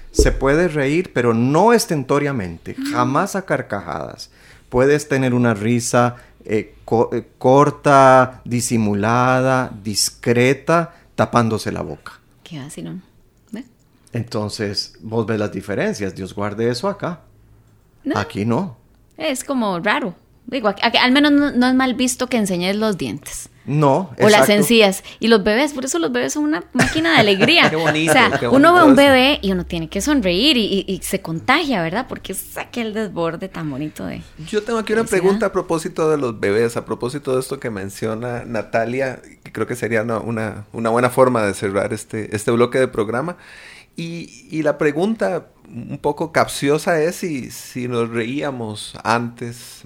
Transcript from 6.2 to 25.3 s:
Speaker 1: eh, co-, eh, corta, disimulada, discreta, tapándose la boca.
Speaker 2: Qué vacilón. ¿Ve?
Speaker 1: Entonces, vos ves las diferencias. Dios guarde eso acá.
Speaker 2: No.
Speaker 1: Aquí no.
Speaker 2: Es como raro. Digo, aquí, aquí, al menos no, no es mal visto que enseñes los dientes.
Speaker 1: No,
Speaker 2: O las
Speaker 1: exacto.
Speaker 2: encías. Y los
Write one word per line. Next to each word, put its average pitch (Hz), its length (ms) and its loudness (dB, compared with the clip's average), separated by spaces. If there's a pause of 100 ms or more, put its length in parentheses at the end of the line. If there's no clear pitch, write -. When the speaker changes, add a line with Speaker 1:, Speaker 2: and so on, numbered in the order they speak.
Speaker 1:
eh, 104 280 -2 (120)
co-, 117 260 2
eh, 117 120 -4 (120)
corta, 135 1120 4
disimulada, 123 1200 0 (140)
discreta, 127 1120 0 (200)
tapándose 110 580 0
la 87 100 -6
boca. - 380 -14 (220)
Speaker 2:
Qué 160 160 -16
vacilón. 165 440 -14 (480)
¿Ve? 226 140 -16 (500)
Speaker 1:
Entonces, 104 840 -6
vos 110 260 -4
ves 110 120 -2
las 104 140 -2
diferencias. 101 640 -4
Dios 92 200 -10
guarde 104 360 -2
eso 123 180 -4
acá. 175 320 -8 (840)
Speaker 2:
No. 277 160 -2
Speaker 1:
Aquí 101 280 -4
no. 131 320 -2 (400)
Speaker 2:
Es 302 260 -4
como 220 360 -2
raro. 208 340 -2 (320)
Digo, 226 220 -2
aquí, 196 160 -2
aquí, 233 140 2
al 254 140 4
menos 285 180 4
no, 285 220 4
no 247 160 2
es 262 60 2
mal 262 200 2
visto 254 320 -2
que 247 100 -2
enseñes 185 380 0
los 214 240 0
dientes. - 520 -10 (160)
Speaker 1:
No, 147 520 2
Speaker 2:
O - 60 0
las 208 80 8 (160)
Speaker 1:
exacto. 208 60 6
Speaker 2:
encías. 208 500 4 (160)
Y 220 80 0
los 226 160 6